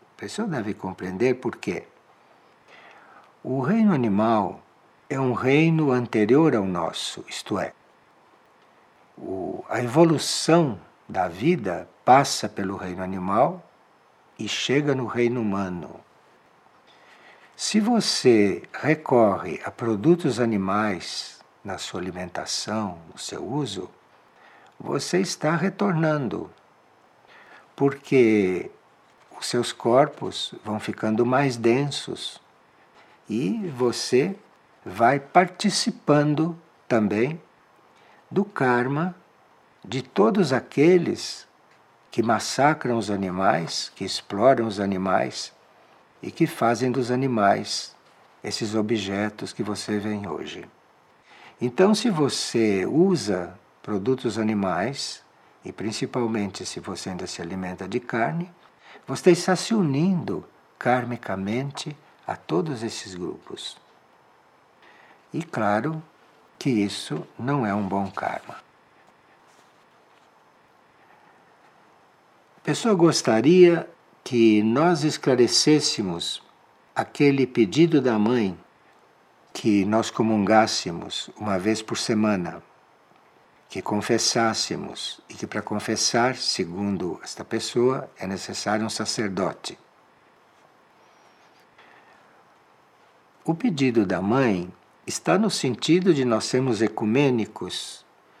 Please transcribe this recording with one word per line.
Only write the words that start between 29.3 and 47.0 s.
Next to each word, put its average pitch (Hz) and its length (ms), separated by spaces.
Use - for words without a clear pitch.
os - 80
seus 120 260
corpos 120 800
vão 107 160
ficando 110 460
mais 127 320
densos 127 840
e 180 480
você 127 600
vai 117 340
participando 160 1400
também 117 540
do 202 160
karma 139 680
de 117 180
todos 196 520
aqueles - 920
que 120 100
massacram 123 760
os 101 120
animais, 98 840
que - 80
exploram 113 640
os 101 120
animais 98 760
e - 100
que 165 160
fazem 120 440
dos 123 200